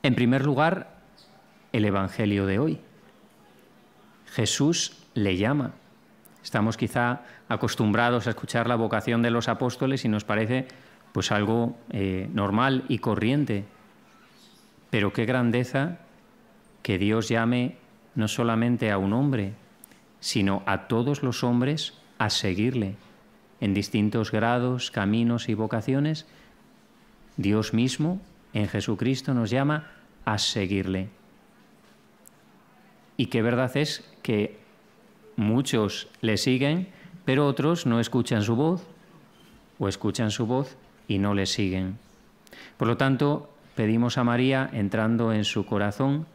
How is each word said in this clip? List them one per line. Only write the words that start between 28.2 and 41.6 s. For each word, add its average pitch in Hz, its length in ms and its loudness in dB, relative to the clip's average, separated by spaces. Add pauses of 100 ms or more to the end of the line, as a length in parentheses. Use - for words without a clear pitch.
en 104 140 0
Jesucristo 117 640 -2
nos 117 160 0
llama 143 380 0 (380)
a 107 120 0
seguirle. 95 680 0 (2000)
Y 120 120 0
qué 117 140 0
verdad 123 360 2
es 151 260 -2 (200)
que 107 360 0 (760)
muchos 110 720 0 (100)
le 113 160 0
siguen, 143 540 0 (340)
pero 143 240 2
otros 151 380 0
no 117 160 2
escuchan 117 420 0
su 113 140 2
voz, 160 280 0 (920)
o 104 80 0
escuchan 107 440 -2
su 113 160 -2
voz 131 280 -2 (320)
y 104 100 0
no 101 160 2
le 98 120 0
siguen. 92 520 -2 (800)